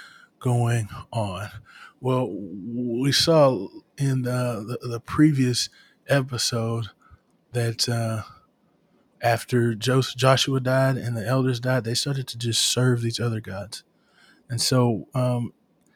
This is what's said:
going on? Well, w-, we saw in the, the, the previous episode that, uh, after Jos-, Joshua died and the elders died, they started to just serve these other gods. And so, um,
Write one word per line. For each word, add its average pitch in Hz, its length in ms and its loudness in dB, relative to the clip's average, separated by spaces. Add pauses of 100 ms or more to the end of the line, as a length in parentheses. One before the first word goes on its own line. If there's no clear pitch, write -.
(380)
going 120 500 0 (240)
on? 104 360 -4 (520)
Well, 127 280 0
w-, 104 760 -6
we 139 80 2
saw 139 560 6 (320)
in 135 240 0
the, 120 580 -4
the, 131 80 -10
the 117 120 -6
previous 135 720 2 (360)
episode 117 840 -2 (600)
that, 117 380 -2
uh, 113 340 -2 (1000)
after 117 540 2
Jos-, 127 400 0
Joshua 131 460 2
died 131 360 2
and 117 200 -4
the 104 100 -4
elders 127 320 0
died, 127 240 0
they 113 120 -4
started 135 340 -4
to 117 100 -12
just 117 240 -2
serve 123 400 2
these 117 160 -4
other 113 220 -2
gods. 95 420 -12 (680)
And 117 120 -4
so, 120 540 2
um, 123 380 -2 (440)